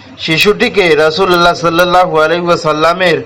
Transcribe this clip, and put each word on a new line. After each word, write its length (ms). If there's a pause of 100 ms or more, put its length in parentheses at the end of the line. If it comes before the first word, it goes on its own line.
(180)
শিশুটিকে 760
রাসূলুল্লাহ 600
সাল্লাল্লাহু 680
আলাইহি 240
ওয়াসাল্লামের 800